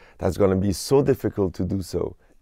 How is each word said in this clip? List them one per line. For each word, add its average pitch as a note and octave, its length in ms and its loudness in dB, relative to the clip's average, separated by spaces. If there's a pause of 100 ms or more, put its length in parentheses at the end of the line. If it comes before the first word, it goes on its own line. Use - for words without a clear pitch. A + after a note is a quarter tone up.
(180)
that's F2+ 180 -2
gonna F#2+ 200 4
be G2 180 0
so - 260 2
difficult A2 540 0
to G2 100 -6
do F#2+ 160 -4
so. - 360 -8 (260)